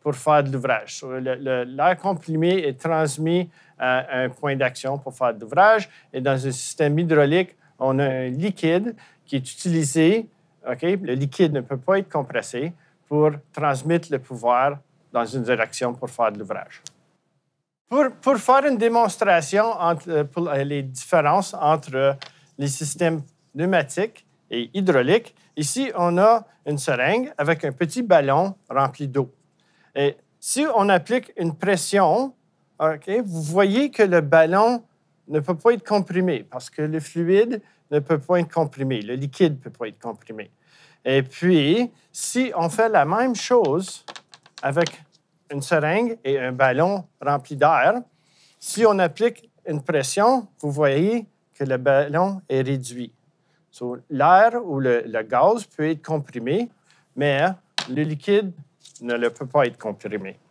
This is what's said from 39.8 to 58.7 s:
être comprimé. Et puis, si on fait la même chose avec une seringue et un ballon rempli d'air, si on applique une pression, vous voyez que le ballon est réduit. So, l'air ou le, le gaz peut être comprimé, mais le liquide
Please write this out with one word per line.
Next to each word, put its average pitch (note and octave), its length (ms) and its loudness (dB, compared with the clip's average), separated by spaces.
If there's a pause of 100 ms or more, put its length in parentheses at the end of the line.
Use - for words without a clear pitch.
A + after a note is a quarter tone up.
être G#2+ 100 -16
comprimé. G#2+ 520 -14 (540)
Et C3+ 180 2
puis, F3 680 2 (220)
si B3 420 -4
on E3+ 140 -2
fait A3+ 220 0
la E3 140 4
même A3+ 300 0
chose F#3+ 720 0 (580)
avec C#3+ 400 -2 (480)
une C#3+ 120 -6
seringue F3+ 600 0
et C3+ 160 -2
un B2+ 140 -4
ballon C#3 520 2 (160)
rempli C#3 360 -4
d'air, D3 380 4 (640)
si - 260 -2
on G#3 140 6
applique G#3 520 -2 (160)
une D3+ 160 -6
pression, G3+ 640 2 (140)
vous D3+ 100 -4
voyez D3+ 560 0 (280)
que C#3 100 -4
le C3 140 -2
ballon D3 720 2
est C3 120 0
réduit. B2+ 520 -6 (600)
So, B2 260 -10 (120)
l'air F3+ 440 6 (100)
ou D3 160 -4
le, A#2+ 260 2
le A2+ 160 -4
gaz D#3 420 2
peut D#3 240 -4
être D#3+ 160 -4
comprimé, D3+ 640 -4 (460)
mais C#3+ 300 0 (440)
le C3+ 140 -2
liquide F#3 500 0 (480)